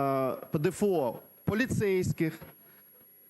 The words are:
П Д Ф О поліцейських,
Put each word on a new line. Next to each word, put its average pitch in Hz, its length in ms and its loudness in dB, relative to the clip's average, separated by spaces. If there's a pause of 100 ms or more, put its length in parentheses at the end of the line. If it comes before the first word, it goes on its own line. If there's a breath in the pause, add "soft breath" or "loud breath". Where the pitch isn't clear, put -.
(520)
П 160 80 0
Д 165 100 2
Ф 180 140 -2
О 185 360 0 (260)
поліцейських, 190 880 0 (960 loud breath)